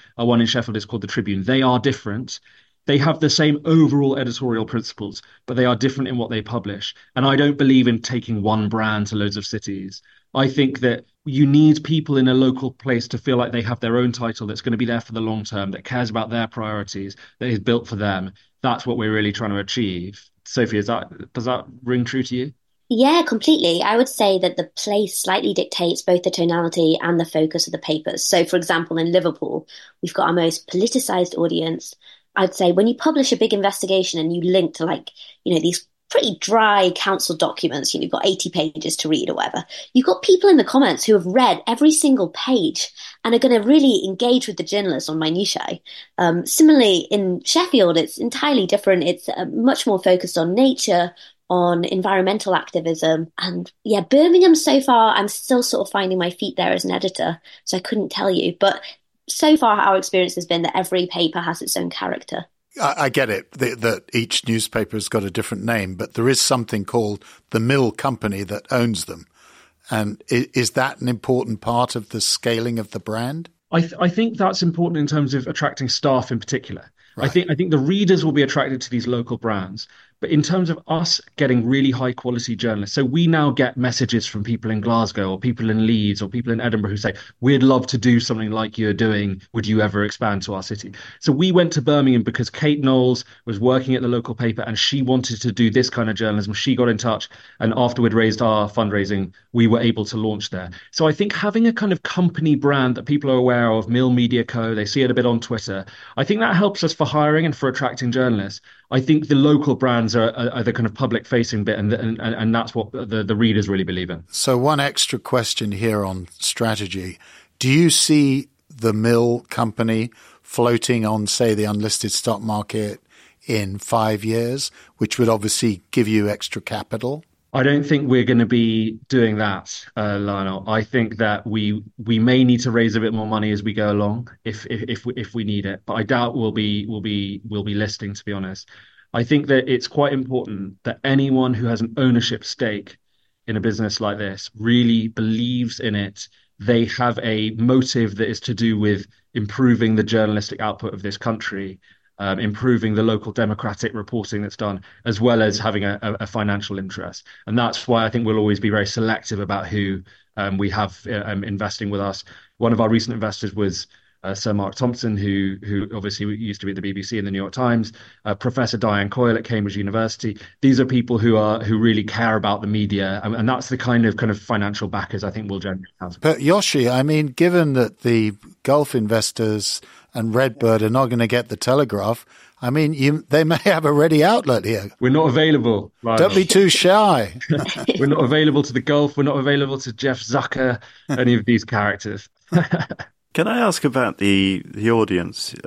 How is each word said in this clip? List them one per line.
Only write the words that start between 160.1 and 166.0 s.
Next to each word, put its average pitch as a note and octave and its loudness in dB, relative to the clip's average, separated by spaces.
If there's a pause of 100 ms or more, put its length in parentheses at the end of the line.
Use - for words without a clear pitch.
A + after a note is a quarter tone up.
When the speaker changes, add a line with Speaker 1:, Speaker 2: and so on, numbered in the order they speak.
Speaker 1:
um, G2 -4
we G2 -2
have, G2+ -6
uh, G#2+ -6
um, G2+ -6
investing G2+ -6
with G2+ -4
us. G2 -6 (320)
One A#2 0
of A2 0
our A2 2
recent A2+ 0
investors G2 -6
was, G2 -4 (380)
uh, F#2+ -6
Sir G#2 -4
Mark G2+ -4
Thompson, A#2+ -4
who, G2 -2
who G2+ -6
obviously G#2 -8